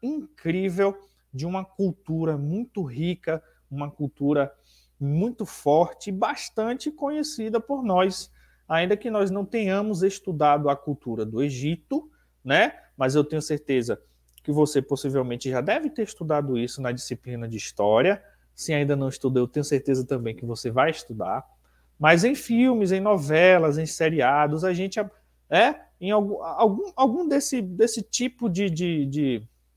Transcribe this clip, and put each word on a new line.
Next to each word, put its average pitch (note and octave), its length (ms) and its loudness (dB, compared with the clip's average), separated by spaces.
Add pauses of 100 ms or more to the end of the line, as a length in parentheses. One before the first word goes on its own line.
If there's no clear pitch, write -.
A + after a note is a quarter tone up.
incrível, G3 920 -2 (360)
de C3+ 140 -6
uma F#3+ 180 -6
cultura D#3+ 720 -4
muito F3+ 460 -6
rica, D#3+ 600 -4 (280)
uma C#3+ 200 -8
cultura C#3+ 640 -2 (480)
muito E3+ 460 -2
forte - 600 0
e G3 40 -4
bastante B3 760 -4
conhecida C#4 720 -4
por C4+ 220 -6
nós, F#3+ 480 0 (380)
ainda F3+ 280 0
que A#3 140 -6
nós G3+ 200 0
não G3 140 -2
tenhamos G3+ 580 -2
estudado D3+ 680 2
a C#3 80 2
cultura A#2 480 -6
do A2 180 -4
Egito, D3 680 -4 (340)
né? F3 340 2 (180)
Mas C3 180 0
eu D3 100 6
tenho D3+ 160 -4
certeza C3 640 -2 (400)
que D3 100 -4
você D3 280 2
possivelmente C3 680 -2
já B2+ 100 0
deve A#3+ 300 0
ter A3+ 120 -4
estudado D3 560 -2
isso A#2+ 220 -6
na B2 100 -4
disciplina B2 560 -8
de A2+ 100 -8
História. A2+ 680 2 (320)
Se - 180 -8
ainda C#3+ 240 0
não C3+ 120 -2
estudou, C3 360 0
eu A#2+ 40 0
tenho D3 160 -4
certeza C3 420 0
também A#2 280 -4
que A#2+ 100 -12
você A#2 260 -6
vai C3 200 4
estudar. A2 560 -6 (520)
Mas E3 260 6
em C4 100 2
filmes, A#3 560 2
em F#3+ 100 0
novelas, E3+ 760 6
em D#3+ 100 -2
seriados, D3+ 800 2
a F#3 80 0
gente, F#3+ 260 -4 (520)
é, A#3 240 4 (260)
em F#3 100 -4
algum, G#3 320 0
algum, G3 540 0
algum C4+ 320 2
desse, C#4 320 -2
desse G3 420 0
tipo A#3+ 460 -4
de, F#3 220 0
de, D#3+ 360 -2
de, C3+ 360 -2 (340)